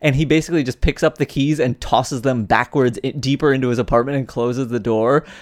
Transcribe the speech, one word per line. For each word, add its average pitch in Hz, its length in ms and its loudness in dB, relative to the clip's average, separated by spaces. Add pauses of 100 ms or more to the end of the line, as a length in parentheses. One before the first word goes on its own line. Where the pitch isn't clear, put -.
and 143 160 2
he 156 80 2
basically 156 400 2
just 123 160 -6
picks - 220 0
up 156 160 0
the 143 80 0
keys 147 340 0
and 123 200 -2
tosses 123 420 0
them 127 220 0
backwards 120 600 0
i-, 131 80 -4
deeper 139 400 0
into 131 160 0
his 120 100 0
apartment 123 400 0
and 131 80 -4
closes 120 420 -4
the 120 120 -4
door. 117 440 2 (180)